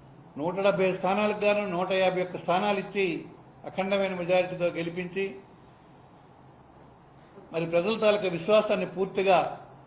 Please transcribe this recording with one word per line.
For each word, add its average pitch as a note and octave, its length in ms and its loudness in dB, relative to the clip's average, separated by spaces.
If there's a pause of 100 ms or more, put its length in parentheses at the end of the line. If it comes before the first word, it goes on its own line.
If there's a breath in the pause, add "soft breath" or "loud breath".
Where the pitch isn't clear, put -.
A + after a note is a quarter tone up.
(380)
నూట F3 220 -4
డెబ్బై F#3+ 320 4
స్థానాలకు G3 520 0
గాను G#3 240 2
నూట F3+ 240 -2
యాభై F#3 300 2
ఒక్క F3 140 -6
స్థానాలు G3 420 0
ఇచ్చి F#3+ 460 -2 (400)
అఖండమైన F#3+ 500 -2
మెజారిటీతో F3 500 0
గెలిపించి F3 720 -4 (2250)
మరి E3 140 -2
ప్రజల F3 320 0
తాలూకా G3+ 300 2
విశ్వాసాన్ని G3+ 580 2
పూర్తిగా F#3 800 0 (200)